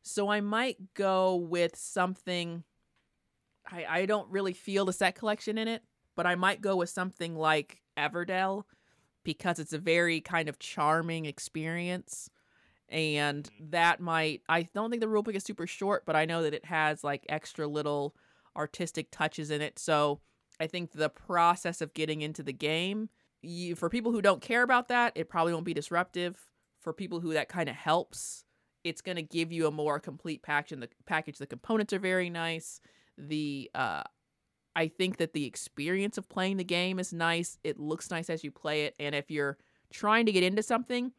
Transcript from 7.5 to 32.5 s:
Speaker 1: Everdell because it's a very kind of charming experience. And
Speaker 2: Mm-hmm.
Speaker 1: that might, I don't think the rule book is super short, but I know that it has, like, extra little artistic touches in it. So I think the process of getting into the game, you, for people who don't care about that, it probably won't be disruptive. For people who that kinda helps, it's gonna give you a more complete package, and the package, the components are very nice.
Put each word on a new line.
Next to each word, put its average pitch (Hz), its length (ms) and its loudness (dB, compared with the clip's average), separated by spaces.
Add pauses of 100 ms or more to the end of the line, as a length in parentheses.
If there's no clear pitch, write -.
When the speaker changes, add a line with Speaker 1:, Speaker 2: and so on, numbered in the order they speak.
Speaker 1:
Everdell 185 680 0 (600)
because 165 360 -2
it's 156 140 -6
a 156 40 -2
very 170 420 4
kind 165 300 0
of 139 100 -8
charming 165 680 0
experience. 170 1040 -6 (600)
And 147 560 0
Speaker 2:
Mm-hmm. 156 240 -18
Speaker 1:
that 170 320 4
might, 160 480 0
I 170 140 4 (100)
don't 220 160 -2
think 240 100 -2
the 220 80 0
rule 214 160 2
book 220 120 -4
is 196 100 -2
super 180 220 -6
short, 196 380 -2
but 156 120 2
I 160 80 6
know 165 180 0
that 151 100 0
it - 120 -8
has, 156 380 0
like, 143 260 -4
extra 151 360 -4
little 147 480 -2 (440)
artistic 160 540 -4
touches 151 380 -2
in 151 120 -2
it. - 180 -6
So 147 400 2 (400)
I 160 80 -2
think 175 240 -6
the 151 180 0
process 170 680 2
of 156 140 -4
getting 156 280 -2
into 151 220 -6
the 139 80 -6
game, 175 560 -2 (340)
you, 170 340 -6
for 170 120 -4
people 226 240 0
who 220 100 2
don't 196 200 6
care 240 220 2
about 247 260 4
that, 240 260 2
it - 140 -4
probably 170 240 2
won't 165 100 -2
be 170 100 -4
disruptive. 175 760 -2 (320)
For 165 100 -6
people 175 300 -6
who 165 100 -4
that 151 160 0
kinda 165 240 -4
helps, - 720 -2 (400)
it's 165 180 -6
gonna 175 200 -6
give 165 320 -2
you 165 140 2
a 151 40 4
more 151 300 0
complete 147 400 -8
package, 147 320 -2
and 131 100 -10
the 117 60 -12 (160)
package, 156 320 -4
the 143 100 -10
components 214 460 -2
are 190 60 0
very 185 300 2
nice. 165 520 -6 (360)